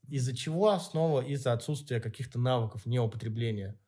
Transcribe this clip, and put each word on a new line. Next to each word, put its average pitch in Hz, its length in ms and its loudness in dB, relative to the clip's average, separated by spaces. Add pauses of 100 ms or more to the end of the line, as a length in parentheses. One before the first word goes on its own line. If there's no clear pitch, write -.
Из-за 131 280 0
чего? 185 440 4
Снова 160 420 2
из-за 135 320 0
отсутствия 123 480 -2
каких-то 120 380 -6
навыков 120 480 0
неупотребления 113 1000 -2